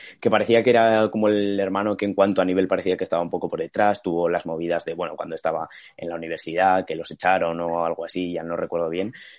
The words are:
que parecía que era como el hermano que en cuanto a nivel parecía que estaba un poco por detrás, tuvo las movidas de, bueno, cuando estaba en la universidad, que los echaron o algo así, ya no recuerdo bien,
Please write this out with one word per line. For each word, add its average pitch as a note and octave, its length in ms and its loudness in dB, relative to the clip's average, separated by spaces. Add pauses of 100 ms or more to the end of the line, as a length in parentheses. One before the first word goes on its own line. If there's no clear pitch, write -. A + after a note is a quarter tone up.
(180)
que A#2 120 0
parecía A2 320 6
que B2 80 4
era A2+ 400 6
como G#2+ 180 2
el G2+ 320 2
hermano G2 340 0
que G2+ 120 -2
en G2 80 -2
cuanto G2 260 4
a F2+ 60 2
nivel F#2 200 2
parecía F#2 300 0
que F#2 80 -6
estaba F2 180 -2
un F2 60 -6
poco F2 220 -4
por D#2+ 100 -4
detrás, G2+ 400 0
tuvo E2+ 300 0
las F2 160 -2
movidas E2+ 400 -4
de, E2 80 -6
bueno, E2 200 -6
cuando D#2+ 200 -10
estaba D#2+ 340 -4 (260)
en - 140 -12
la E2+ 60 -6
universidad, E2+ 720 0
que D#2+ 100 -6
los E2 140 -10
echaron F2 500 0
o E2+ 240 -2
algo E2 220 -4
así, F2+ 260 -6
ya E2 100 -6
no E2+ 140 -6
recuerdo E2+ 320 -4
bien, F#2 240 -6 (260)